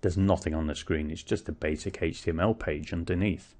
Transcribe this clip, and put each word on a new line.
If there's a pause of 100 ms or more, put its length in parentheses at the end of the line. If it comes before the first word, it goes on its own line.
there's
nothing
on
the
screen.
It's
just
a
basic
H
T
M
L
page
underneath.